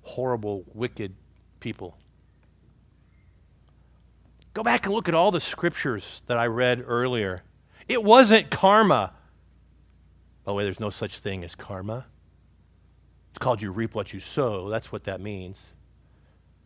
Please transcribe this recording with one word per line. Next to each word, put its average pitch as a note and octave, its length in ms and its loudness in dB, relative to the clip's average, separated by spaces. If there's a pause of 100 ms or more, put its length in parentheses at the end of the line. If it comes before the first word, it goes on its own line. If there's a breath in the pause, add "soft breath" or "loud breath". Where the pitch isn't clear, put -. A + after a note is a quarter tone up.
horrible, G#2+ 720 -6
wicked G#2+ 420 -8 (460)
people. F#2+ 380 -12 (2500)
Go - 80 -6
back A#3 240 2
and G3 80 -2
look G#3+ 140 -4
at D#3+ 60 2
all F3 160 6
the E3+ 100 2
scriptures - 840 -4
that A#2+ 120 0
I A#2 80 2
read B2 400 2
earlier. A#2+ 560 -2 (440 soft breath)
It A#3+ 160 -2
wasn't G#3+ 480 8
karma. F#3+ 640 4 (1300)
By G2+ 80 -6
the G2+ 40 -4
way, G2+ 80 -2
there's F#2+ 160 -6
no G#2 100 -4
such - 280 -10
thing F#2+ 260 -8
as E2 100 -16
karma. G2+ 520 -10 (1200)
It's - 80 -18
called A#2+ 220 -2
you G#2 100 -6
reap A2 240 -6
what G2+ 200 -8
you F#2 60 -14
sow. G#2 500 -4
That's A2 200 -6
what G#2+ 140 -12
that F#2+ 160 -8
means. F#2+ 540 -14 (920)